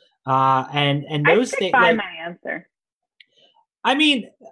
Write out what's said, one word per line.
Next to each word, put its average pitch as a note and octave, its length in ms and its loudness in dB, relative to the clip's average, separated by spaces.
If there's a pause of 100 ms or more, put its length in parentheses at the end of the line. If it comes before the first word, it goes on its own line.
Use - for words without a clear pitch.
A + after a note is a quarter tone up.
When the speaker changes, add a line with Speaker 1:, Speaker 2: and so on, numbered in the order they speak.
(260)
Speaker 1:
Uh, C3 480 2
and, C#3+ 360 -2
and D3 180 -2
Speaker 2:
I E3 80 4
Speaker 1:
those A#3+ 140 0
Speaker 2:
stick - 100 -8
Speaker 1:
things, F#3 140 -2
Speaker 2:
by A#3+ 180 4
Speaker 1:
like, A3+ 60 2
Speaker 2:
my F#3+ 140 -8 (140)
answer. E3+ 440 -12 (1120)
Speaker 1:
I B3 120 2
mean, C#4+ 340 0 (220)